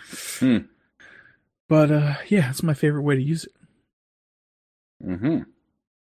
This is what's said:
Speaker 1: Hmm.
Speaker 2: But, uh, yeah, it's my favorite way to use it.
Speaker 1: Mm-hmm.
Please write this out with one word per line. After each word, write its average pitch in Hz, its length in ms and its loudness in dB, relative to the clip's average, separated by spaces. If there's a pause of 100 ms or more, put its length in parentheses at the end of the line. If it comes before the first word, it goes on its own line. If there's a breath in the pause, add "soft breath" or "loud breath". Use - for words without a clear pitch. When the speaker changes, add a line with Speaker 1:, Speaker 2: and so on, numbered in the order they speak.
(380 loud breath)
Speaker 1:
Hmm. 127 200 2 (1120 soft breath)
Speaker 2:
But, 156 220 4
uh, 147 240 0 (140)
yeah, 170 220 2
it's 135 120 -8
my 160 120 0
favorite 147 280 0
way 143 140 2
to 131 60 0
use 156 240 -4
it. - 60 -20 (1500)
Speaker 1:
Mm-hmm. 92 340 -2 (640)